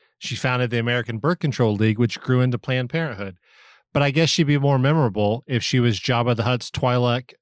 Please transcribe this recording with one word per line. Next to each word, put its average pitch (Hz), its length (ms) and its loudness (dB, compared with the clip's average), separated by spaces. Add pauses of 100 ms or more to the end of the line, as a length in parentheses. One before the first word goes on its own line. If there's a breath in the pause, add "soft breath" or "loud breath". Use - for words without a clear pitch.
(180 soft breath)
She - 180 -10
founded 127 360 -2
the 120 80 -2
American 117 400 -2
Birth 165 200 -2
Control 120 360 0
League, 107 240 2
which 120 200 0
grew 127 220 0
into 127 160 0
Planned 127 320 -6
Parenthood. 107 480 -6 (560 soft breath)
But 143 100 2
I 143 80 2
guess 151 180 2
she'd 165 160 2
be 143 120 2
more 139 220 2
memorable 120 680 2
if 123 160 -2
she - 160 0
was 117 200 2
Jabba 120 360 0
the 113 80 -2
Hutt's 120 280 -4
Twi'lek 123 720 -2